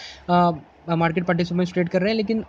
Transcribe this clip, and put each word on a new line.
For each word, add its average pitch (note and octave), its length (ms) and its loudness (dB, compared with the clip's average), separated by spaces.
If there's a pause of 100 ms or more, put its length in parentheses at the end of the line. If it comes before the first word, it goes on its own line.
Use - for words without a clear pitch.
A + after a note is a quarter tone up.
(300)
आ, F3 220 4 (400)
market E3 340 0
participants F3 480 0
trade F3 160 0
कर F3+ 120 0
रहे G3+ 80 0
हैं, A3+ 80 0
लेकिन A3 320 -2